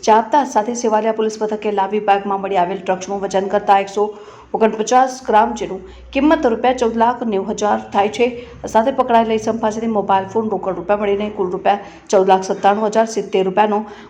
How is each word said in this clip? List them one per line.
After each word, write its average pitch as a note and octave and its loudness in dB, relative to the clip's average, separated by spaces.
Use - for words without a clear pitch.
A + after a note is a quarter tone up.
જાપ્તા A3+ 4
સાથે A#3+ -2
સેવાલિયા A3 0
પોલીસ A3 -2
મથકે G#3+ -4
લાવી G3+ 0
બેગમાં G3 0
મળી G3 -2
આવેલ F#3 0
ડ્રગ્સનું F#3+ -4
વજન G3 -2
કરતા G3+ 2
એકસો G3+ -2
ઓગણપચાસ A3 2
ગ્રામ, A3+ 2
જેનું F#3+ -8
કિંમત D#4 2
રૂપિયા A#3+ 2
ચૌદ A3+ 0
લાખ A#3+ 2
નેવું G3+ -2
હજાર G#3 0
થાય G#3 0
છે. A#3+ 0
સાથે A3+ 2
પકડાયેલ A#3 2
ઇસમ A3 -2
પાસેથી A3+ -2
મોબાઈલ G3 0
ફોન, A3 -2
રોકડ F#3+ -4
રૂપિયા G3+ -2
મળીને G3+ -2
કુલ F#3+ -4
રૂપિયા G3 0
ચૌદ F#3+ 4
લાખ F#3+ 4
સત્તાણું G3+ 0
હજાર A3 2
સિત્તેર G3 -2
રૂપિયાનો G#3 0